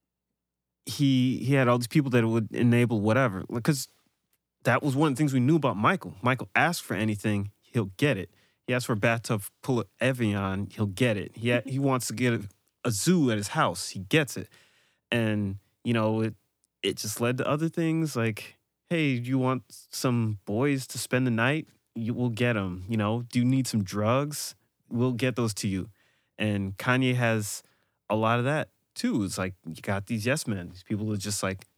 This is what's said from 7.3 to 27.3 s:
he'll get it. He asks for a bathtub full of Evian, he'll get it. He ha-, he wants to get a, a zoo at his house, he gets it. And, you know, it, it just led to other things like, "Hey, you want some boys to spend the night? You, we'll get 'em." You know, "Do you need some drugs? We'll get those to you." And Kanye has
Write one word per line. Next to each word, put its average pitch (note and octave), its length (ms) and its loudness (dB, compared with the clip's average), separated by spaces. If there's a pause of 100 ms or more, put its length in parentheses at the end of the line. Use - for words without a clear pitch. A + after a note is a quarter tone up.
he'll G#2 360 -4
get C#3 200 0
it. F2+ 140 -8 (360)
He B2 80 0
asks B2 120 -2
for B2+ 80 0
a - 20 -2
bathtub A2+ 460 0 (200)
full B2 180 0
of G2+ 60 -4 (140)
Evian, G2+ 720 0
he'll A2 140 -2
get G#2 300 0
it. - 200 -10
He A#2 140 -2
ha-, A#2+ 140 0
he C3 140 -4
wants C3+ 300 0
to A2+ 60 -8
get A#2+ 180 2
a, G#2 160 -4 (360)
a B2 60 -2
zoo C#3+ 400 2
at A2 60 2
his G#2 120 -4
house, B2+ 420 -2
he G2+ 100 -12
gets C#3+ 360 0
it. F#2+ 120 -10 (640)
And, G#2 480 0 (260)
you A#2+ 80 0
know, A2 280 2
it, A2 140 -2 (480)
it - 140 -6
just - 240 -6
led B2 180 0
to - 100 -2
other D3+ 200 0
things D#3+ 480 -2
like, A2+ 400 -4 (340)
"Hey, D#3+ 200 0
you B2 280 0
want B2+ 240 0 (280)
some A2+ 560 0
boys C3 420 0
to - 100 -10
spend B2+ 280 0
the B2+ 60 2
night? B2+ 360 0 (280)
You, A#2 180 -4
we'll B2 140 0
get A#2+ 280 0
'em." F#2 320 -4
You A2+ 80 -2
know, A2 260 0 (100)
"Do B2 80 0
you A#2+ 40 4
need C3 220 2
some G#2+ 160 0
drugs? A#2+ 720 -2 (340)
We'll B2 240 0
get A#2+ 240 0
those A#2 180 0
to - 140 -4
you." F#2+ 200 -2 (500)
And G2+ 380 -2
Kanye B2+ 380 2
has A2+ 480 0 (480)